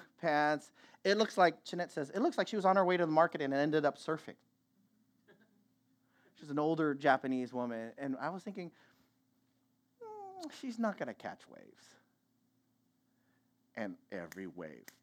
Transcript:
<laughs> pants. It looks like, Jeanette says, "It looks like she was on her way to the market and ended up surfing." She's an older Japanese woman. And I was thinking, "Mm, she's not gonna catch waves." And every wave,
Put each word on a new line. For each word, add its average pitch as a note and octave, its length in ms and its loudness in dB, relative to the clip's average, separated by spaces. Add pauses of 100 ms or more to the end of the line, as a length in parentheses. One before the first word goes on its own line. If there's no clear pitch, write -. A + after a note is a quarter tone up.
<laughs> - 120 -18
pants. D3+ 500 2 (320)
It G3+ 140 4
looks A3 200 0
like, E3+ 260 6
Jeanette F3 280 -6
says, C#3+ 200 -4
"It G3 100 -2
looks D4+ 160 0
like F#3+ 100 0
she - 80 -6
was F#3+ 100 0
on F#3+ 100 6
her F#3+ 100 6
way F3+ 120 4
to F3 80 4
the D#3+ 60 -2
market D#3+ 300 4
and C#3 120 0
ended D3 320 2
up C#3+ 120 0
surfing." - 380 -8 (2000)
She's D3+ 100 -16
an C#3+ 100 0
older D#3 340 2
Japanese C3 580 2
woman. A#2+ 460 -6
And C3+ 240 -6
I D3 80 -4
was F#3 140 -10
thinking, F#3+ 280 -10 (1300)
"Mm, G4 500 -14 (100)
she's A#3 180 -10
not G#3+ 180 -2
gonna B2 160 -8
catch - 360 -12
waves." - 360 -20 (1900)
And G#2 200 -6 (160)
every F2+ 360 -12
wave, D#2+ 380 -14 (180)